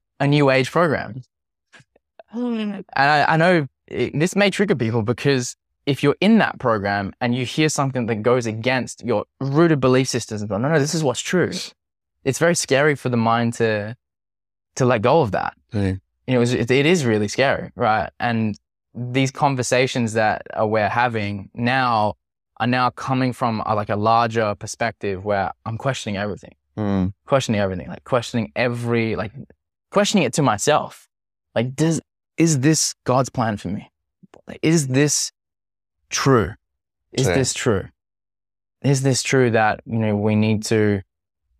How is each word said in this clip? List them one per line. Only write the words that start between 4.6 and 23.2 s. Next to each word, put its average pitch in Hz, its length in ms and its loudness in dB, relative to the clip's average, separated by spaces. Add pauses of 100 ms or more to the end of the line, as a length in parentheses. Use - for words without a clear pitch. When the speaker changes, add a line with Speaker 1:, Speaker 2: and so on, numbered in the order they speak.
Speaker 1:
people 113 260 0
because 123 540 -2 (300)
if 139 180 -2
you're 143 180 4
in 220 160 6
that 151 220 2
program 101 600 -2
and 120 160 0
you 127 100 -2
hear 156 240 0
something 135 360 -2
that 107 160 -4
goes 120 240 2
against 120 580 -4
your 110 220 -2 (140)
rooted 147 400 2
belief 127 280 2
systems, 110 380 -6
but 104 140 -2
no, 131 100 -2
no, 160 100 2
this 147 140 0
is 160 100 -2
what's 135 180 -2
true. 151 300 -2 (720)
It's 135 160 -2
very 170 160 2
scary 139 400 2
for 127 140 -6
the 123 80 0
mind 117 380 2
to, 110 400 -2 (800)
to 135 100 0
let 120 160 2
go 135 200 4
of 110 100 0
that. 50 240 -4 (180)
Speaker 2:
Yeah. 98 200 0 (340)
Speaker 1:
You 127 80 0
know, 120 60 4
it's, 120 120 2
it, 117 160 -2
it 135 160 2
is 165 180 2
really 107 240 0
scary, 101 480 -2
right? 110 340 0 (100)
And 110 380 -2 (360)
these 123 380 -2
conversations 127 840 0
that, 110 300 0 (140)
uh, 107 100 0
we're 107 200 0
having 104 680 -2
now 120 580 0 (440)
are 117 100 -2
now 123 240 0
coming 127 420 -4